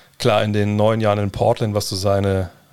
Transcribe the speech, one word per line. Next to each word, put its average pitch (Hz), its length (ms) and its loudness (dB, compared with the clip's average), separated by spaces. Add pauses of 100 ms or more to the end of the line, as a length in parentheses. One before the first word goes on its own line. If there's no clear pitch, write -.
(180)
Klar, 110 260 2
in 107 80 -2
den 104 240 0
neun 110 260 2
Jahren 104 180 2
in 101 100 -2
Portland, 110 460 -2
was 101 120 -2
so - 80 -8
seine 98 540 0 (220)